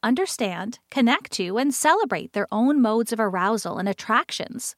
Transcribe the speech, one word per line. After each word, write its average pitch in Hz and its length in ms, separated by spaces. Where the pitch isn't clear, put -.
understand, 220 800
connect 269 440
to, 190 260
and 277 160
celebrate 311 580
their 202 180
own 262 300
modes 226 320
of 220 60
arousal 190 580
and 185 100
attractions," - 920